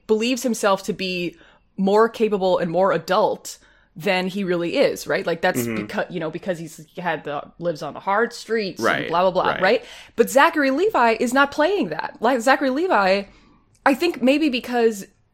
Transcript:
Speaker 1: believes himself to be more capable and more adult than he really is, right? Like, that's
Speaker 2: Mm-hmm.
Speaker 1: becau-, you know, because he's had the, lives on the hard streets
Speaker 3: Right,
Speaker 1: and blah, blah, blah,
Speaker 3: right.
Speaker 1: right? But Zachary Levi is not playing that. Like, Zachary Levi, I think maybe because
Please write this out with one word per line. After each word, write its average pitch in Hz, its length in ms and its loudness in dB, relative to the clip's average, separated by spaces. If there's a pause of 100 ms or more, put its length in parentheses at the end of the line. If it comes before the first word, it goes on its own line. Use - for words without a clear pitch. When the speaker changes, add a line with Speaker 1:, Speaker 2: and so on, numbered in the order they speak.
Speaker 1:
believes 233 360 0
himself 214 420 0
to 214 100 -4
be 180 420 -6 (400)
more 208 320 4
capable 202 500 0
and 170 120 -2
more 180 220 2
adult 165 680 -2 (360)
than 185 320 -2
he 190 160 -6
really 175 360 -2
is, 190 280 0
right? 170 200 -2
Like, 170 160 -4
that's 151 240 0
Speaker 2:
Mm-hmm. 110 200 -4
Speaker 1:
becau-, 202 240 -6
you 175 100 -8
know, 160 100 -6
because 175 280 -8
he's 160 280 -16 (100)
had 170 280 -6
the, 147 180 -8 (160)
lives 170 240 -6
on 147 120 -10
the - 60 -14
hard 220 320 -2
streets 208 480 -6
Speaker 3:
Right, 95 220 2
Speaker 1:
and - 60 -6
blah, 170 140 2
blah, 190 80 4
blah, 175 220 0
Speaker 3:
right. - 100 -4
Speaker 1:
right? 202 220 2 (320)
But 208 140 4
Zachary 285 400 4
Levi 269 500 2
is 240 140 -2
not 277 180 4
playing 311 380 0
that. - 300 -8
Like, 233 200 2
Zachary 269 300 2
Levi, 214 540 2 (600)
I 277 100 6
think 339 280 -2
maybe 285 260 4
because 233 560 0 (300)